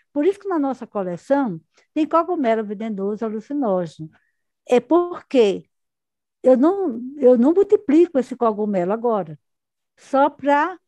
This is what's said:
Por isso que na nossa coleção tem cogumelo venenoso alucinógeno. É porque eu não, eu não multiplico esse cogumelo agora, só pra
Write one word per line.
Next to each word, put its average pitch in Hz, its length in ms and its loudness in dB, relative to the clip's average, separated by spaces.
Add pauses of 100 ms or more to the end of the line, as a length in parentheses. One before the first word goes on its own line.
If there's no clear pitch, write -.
(120)
Por 294 140 -2
isso 392 140 0
que 403 100 -10
na 339 100 -2
nossa 269 260 -6
coleção 196 760 -4 (320)
tem 302 120 -2
cogumelo 311 580 0
venenoso 208 600 -8
alucinógeno. 208 840 -4 (580)
É 247 140 2
porque 254 840 0 (800)
eu 254 140 6
não, 311 440 0 (160)
eu 254 200 6
não 269 160 4
multiplico 349 680 2
esse 247 160 -4
cogumelo 208 560 -2
agora, 214 480 -4 (580)
só 277 320 0
pra 285 480 -2 (100)